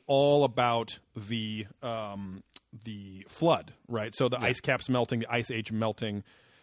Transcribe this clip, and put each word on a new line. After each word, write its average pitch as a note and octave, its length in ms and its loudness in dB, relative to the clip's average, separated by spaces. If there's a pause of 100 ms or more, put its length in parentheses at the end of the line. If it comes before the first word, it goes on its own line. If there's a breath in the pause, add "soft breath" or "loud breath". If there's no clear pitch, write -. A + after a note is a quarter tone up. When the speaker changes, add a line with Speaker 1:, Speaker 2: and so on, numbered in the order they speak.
Speaker 1:
all C#3+ 360 6
about A#2+ 540 2 (180)
the, G#2+ 520 -6 (160)
um, G2+ 600 -8 (400)
the G2 460 -12
flood, D3 440 0 (140)
right? A#2 280 -4
So C3 120 2
the B2 120 0
Speaker 2:
Yeah. A#2+ 60 -2
Speaker 1:
ice B2 140 2
caps C3 300 0
melting, B2 300 2
the A2+ 120 -4
ice A#2+ 200 0
age A2+ 200 -4
melting, G#2+ 520 -2 (400 soft breath)